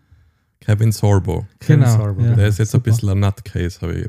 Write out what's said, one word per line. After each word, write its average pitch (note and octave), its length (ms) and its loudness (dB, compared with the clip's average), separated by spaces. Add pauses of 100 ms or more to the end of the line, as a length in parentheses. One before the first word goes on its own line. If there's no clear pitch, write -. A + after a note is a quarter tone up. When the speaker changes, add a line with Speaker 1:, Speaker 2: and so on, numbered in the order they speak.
(600)
Speaker 1:
Kevin A2 320 0
Sorbo. F#2+ 520 0 (140)
Speaker 2:
Kevin D3+ 220 4
Speaker 3:
Genau, A#2+ 160 4
Speaker 2:
Sorbo, G#2 260 -2
Speaker 3:
ja. A#2 140 2
Speaker 1:
Der G#2 100 4
ist G2+ 120 0
jetzt G#2+ 120 -2
Speaker 3:
Super. B2 180 0
Speaker 1:
ein A#2 60 4
bisschen G#2 160 -2
ein G2 100 0
Nutcase, F2 600 -4
habe E2+ 140 -6
ich F2 140 -6